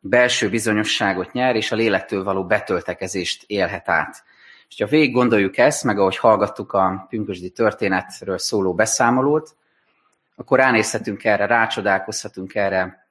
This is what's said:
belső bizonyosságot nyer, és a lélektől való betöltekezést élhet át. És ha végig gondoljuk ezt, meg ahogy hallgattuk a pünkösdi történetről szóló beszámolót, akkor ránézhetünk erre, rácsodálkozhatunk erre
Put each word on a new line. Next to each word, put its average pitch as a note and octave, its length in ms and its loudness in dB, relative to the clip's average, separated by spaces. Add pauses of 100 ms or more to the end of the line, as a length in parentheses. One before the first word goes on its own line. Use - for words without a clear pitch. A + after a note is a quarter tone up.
belső A#2+ 480 2
bizonyosságot G#2 840 -2
nyer, B2 240 0
és G#2+ 160 -2
a A2 40 -2
lélektől G2+ 480 0
való F#2+ 200 -2
betöltekezést F#2 1000 -4
élhet F#2+ 420 -4
át. D#2 360 -2 (440)
És - 100 -20
ha G#2 80 -2
végig C#3+ 260 2
gondoljuk A2+ 460 2
ezt, C3+ 260 2
meg G#2 140 0
ahogy F#2+ 180 2
hallgattuk G#2 560 2
a F#2+ 360 0
pünkösdi G2 420 -8
történetről F#2+ 880 -2
szóló F#2+ 360 -2
beszámolót, C3 840 0 (800)
akkor - 220 2
ránézhetünk A2+ 680 0
erre, G2+ 220 2
rácsodálkozhatunk G#2 1080 -2
erre F#2+ 560 -2